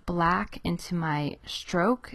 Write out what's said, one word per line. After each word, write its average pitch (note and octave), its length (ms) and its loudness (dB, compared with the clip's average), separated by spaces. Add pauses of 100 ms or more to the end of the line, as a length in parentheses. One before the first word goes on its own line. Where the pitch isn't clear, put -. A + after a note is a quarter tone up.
black F3 580 0
into E3+ 320 -2
my D3+ 500 0
stroke - 680 0